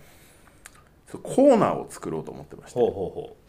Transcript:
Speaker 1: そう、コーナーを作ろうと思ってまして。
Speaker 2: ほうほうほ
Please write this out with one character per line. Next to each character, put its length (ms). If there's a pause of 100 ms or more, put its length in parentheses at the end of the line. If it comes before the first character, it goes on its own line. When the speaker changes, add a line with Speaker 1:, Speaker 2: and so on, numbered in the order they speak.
(1120)
Speaker 1:
そ 80
う、 20
コ 100 (220)
ー 40
ナ 160
ー 20
を 140
作 220
ろ 100
う 40
と 60
思 120
っ 40
て 80
ま 140
し 60
て。 40
Speaker 2:
ほ 100
う 20
ほ 180
う 20
ほ 260 (120)